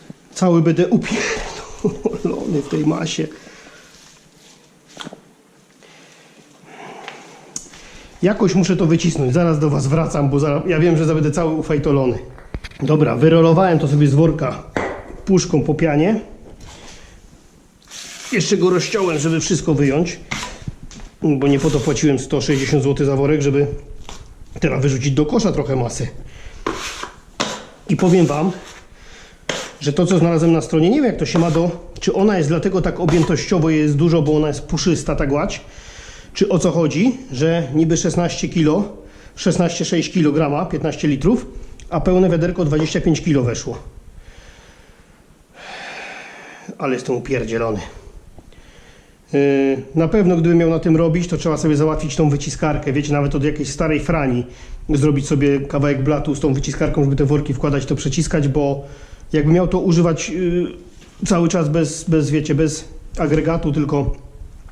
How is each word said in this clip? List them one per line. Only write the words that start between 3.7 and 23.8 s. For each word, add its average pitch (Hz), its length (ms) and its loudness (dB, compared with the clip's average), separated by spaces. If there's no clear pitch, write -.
Jakoś 190 340 2
muszę 185 220 2
to 175 80 2
wycisnąć. 151 480 0
Zaraz 165 260 2
do 151 100 2
was 139 180 0
wracam, 147 420 0
bo 139 100 0
zaraz, 143 280 0
ja 165 120 2
wiem, 165 180 4
że 160 160 2
będę 151 180 2
cały 160 220 0
ufajtolony. 139 640 0
Dobra, 147 320 4
wyrolowałem 165 640 6
to 147 80 0
sobie 147 200 4
z 131 60 4
worka 147 500 2
puszką 160 380 2
po 151 100 0
pianie. 160 480 2
Jeszcze 202 260 2
go 175 120 4
rozciąłem, 180 500 0
żeby 160 200 0
wszystko 160 340 0
wyjąć, 143 460 0
bo 143 260 2
nie 139 120 4
po 160 100 2
to 143 100 2
płaciłem 139 400 2
sto 131 220 -2
sześćdziesiąt 135 420 0
złotych 139 220 0
za 139 100 2
worek, 143 260 2
żeby 139 260 2